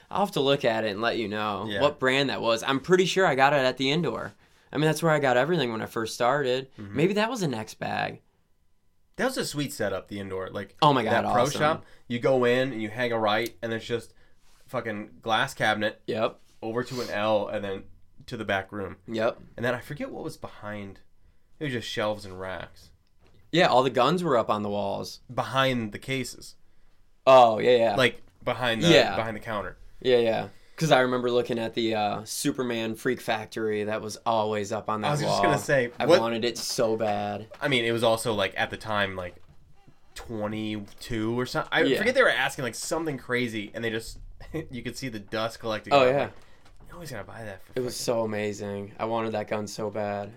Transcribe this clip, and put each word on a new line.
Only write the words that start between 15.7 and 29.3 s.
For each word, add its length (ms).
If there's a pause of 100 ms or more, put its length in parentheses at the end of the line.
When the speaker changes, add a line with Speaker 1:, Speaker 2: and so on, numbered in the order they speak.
Speaker 1:
Yep. 320 (240)
Speaker 2:
over 220
to 180
an 80
L 380
and 160
then 180 (440)
to 100
the 80
back 280
room. 240 (100)
Speaker 1:
Yep. 320 (180)
Speaker 2:
And 100
then 80
I 60
forget 300
what 140
was 120
behind. 640 (600)
It 40
was 80
just 160
shelves 360
and 160
racks. 500 (600)
Speaker 1:
Yeah, 140
all 160
the 80
guns 340
were 140
up 120
on 120
the 80
walls. 500 (120)
Speaker 2:
Behind 600
the 60
cases. 560 (720)
Speaker 1:
Oh, 320
yeah, 180
yeah. 200
Speaker 2:
Like, 260 (220)
behind 380
the, 60
Speaker 1:
Yeah. 280
Speaker 2:
behind 200